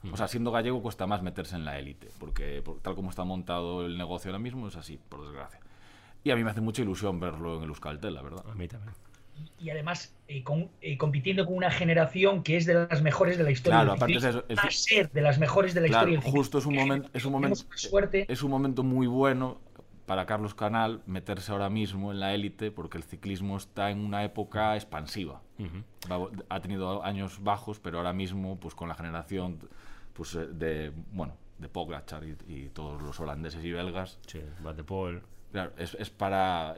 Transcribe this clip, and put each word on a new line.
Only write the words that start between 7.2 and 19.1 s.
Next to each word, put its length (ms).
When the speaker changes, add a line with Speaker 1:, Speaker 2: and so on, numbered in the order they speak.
Speaker 2:
verlo 340
en 80
el 60
Euskaltel, 440
la 80
verdad. 300
Speaker 1:
A 40
mí 120
también. 260
Speaker 3:
Y, 100
y 20
además, 440
eh, 160
con, 260
eh, 160
compitiendo 480
con 100
una 160
generación 720
que 140
es 80
de 80
las 280
mejores 360
de 80
la 60
historia 280
Speaker 2:
Claro, 120
Speaker 3:
del 80
Speaker 2:
aparte 180
es 40
Speaker 3:
ciclismo. 200
Speaker 2:
eso, 80
el 80
Speaker 3:
Va 60
a 40
Speaker 2:
ci-, 40
Speaker 3:
ser 160
de 100
las 180
mejores 340
de 60
la 80
Speaker 2:
claro, 120
Speaker 3:
historia 80
del 60
ciclismo. 180
Speaker 2:
justo 160
es 80
un 100
momen-, 380
es 120
un 100
Speaker 3:
Tenemos 300
Speaker 2:
momen-, 60
Speaker 3:
la 60
suerte. 500
Speaker 2:
es 160
un 80
momento 320
muy 240
bueno 540